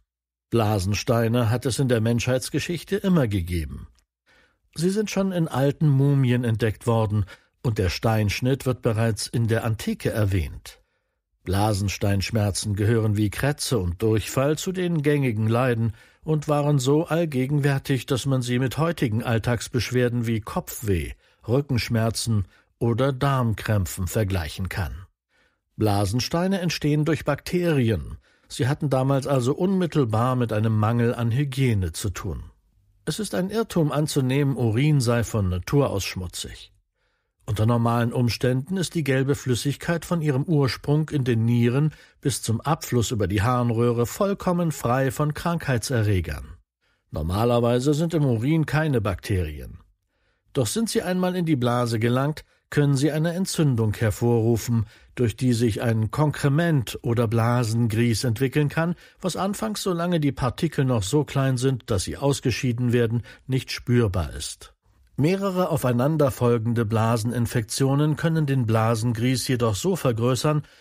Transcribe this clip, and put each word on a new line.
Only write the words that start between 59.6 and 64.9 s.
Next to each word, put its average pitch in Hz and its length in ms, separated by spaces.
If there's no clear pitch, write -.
solange 175 380
die 143 120
Partikel 139 540
noch 123 160
so 143 220
klein 135 340
sind, 131 320
dass 98 140
sie - 120
ausgeschieden 123 760
werden, 117 320
nicht 131 260
spürbar 98 600
ist. - 400